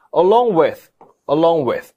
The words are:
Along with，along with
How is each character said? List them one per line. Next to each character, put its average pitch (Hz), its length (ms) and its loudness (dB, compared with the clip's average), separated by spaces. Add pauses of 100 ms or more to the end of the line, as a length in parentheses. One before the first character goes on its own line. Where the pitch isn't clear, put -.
(120)
Along 214 400 2
with，along 160 1120 -2
with - 340 -6